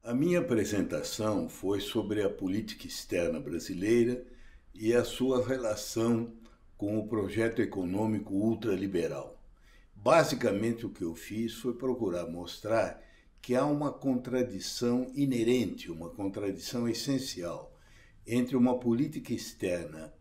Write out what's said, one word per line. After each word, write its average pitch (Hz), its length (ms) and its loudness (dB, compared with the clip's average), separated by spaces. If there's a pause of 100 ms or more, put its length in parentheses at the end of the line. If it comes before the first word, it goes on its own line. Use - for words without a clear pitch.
A 120 80 -2
minha 175 240 4
apresentação 104 1080 0
foi 98 320 -2
sobre 104 420 0
a 98 80 2
política 101 560 -4
externa 85 540 -2
brasileira 98 840 2 (480)
e 110 220 0
a 120 80 6
sua 127 420 0
relação 117 880 0 (440)
com 104 200 -2
o 107 120 -2
projeto 113 520 0
econômico 98 720 0
ultraliberal. 95 1080 0 (540)
Basicamente, 117 920 4
o 87 40 -4
que 76 120 -8
eu 82 140 -2
fiz 110 380 -6
foi 120 200 -4
procurar 107 540 -2
mostrar 90 720 -2 (400)
que 123 140 0
há 139 100 4
uma 147 240 0
contradição 123 1200 0
inerente, 120 760 2
uma 82 180 -8
contradição 101 800 -4
essencial 113 880 -4 (480)
entre 123 320 2
uma 123 220 6
política 120 560 0
externa 82 880 -4